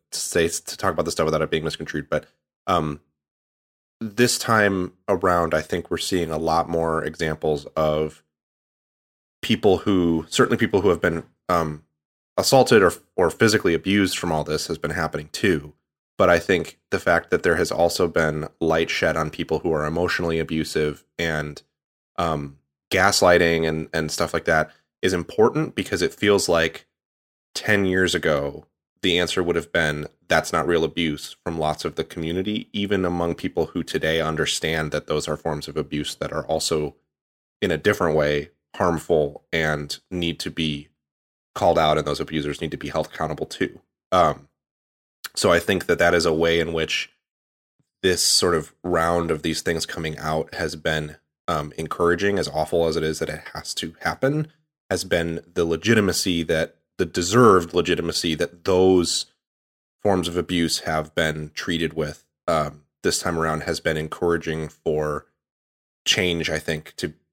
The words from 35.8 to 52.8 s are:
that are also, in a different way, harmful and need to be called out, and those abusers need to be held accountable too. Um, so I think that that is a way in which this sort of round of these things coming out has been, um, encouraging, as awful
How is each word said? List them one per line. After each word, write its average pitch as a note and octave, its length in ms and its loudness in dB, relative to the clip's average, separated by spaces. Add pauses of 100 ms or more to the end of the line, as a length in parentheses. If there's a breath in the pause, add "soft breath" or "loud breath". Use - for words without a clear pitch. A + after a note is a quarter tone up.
that D2 180 -8
are D2+ 140 -6
also, D#2 480 -2 (680)
in G2 120 0
a D#2 60 -2
different F2+ 360 0
way, D2 360 0 (260)
harmful D#2+ 760 0
and D2+ 460 -2 (120)
need E2+ 300 -4
to E2 100 -6
be D2+ 380 -6 (640)
called E2+ 240 4
out, D#2 200 4
and D2+ 80 -2
those D2 140 -4
abusers D2 400 -6
need D#2+ 100 -6
to D#2+ 60 -8
be C#2+ 120 -10
held D#2 180 -4
accountable D#2 400 -6
too. - 340 -6 (300)
Um, D2+ 380 2 (880)
so F#2+ 160 4
I E2+ 80 6
think F#2+ 260 -2
that E2 120 2
that E2+ 160 4
is E2 120 2
a E2 60 2
way E2 280 2
in D#2+ 120 -2
which - 380 -4 (920)
this F2+ 200 2
sort - 320 2
of D#2 280 -4
round E2+ 480 0
of D2+ 120 -2
these D#2+ 200 -2
things E2 240 -2
coming D#2+ 320 -8
out D#2 360 -4
has D#2+ 220 -6
been, D2+ 400 -4 (320)
um, D2+ 300 -4
encouraging, F2 600 0
as D#2+ 100 -2
awful E2 380 0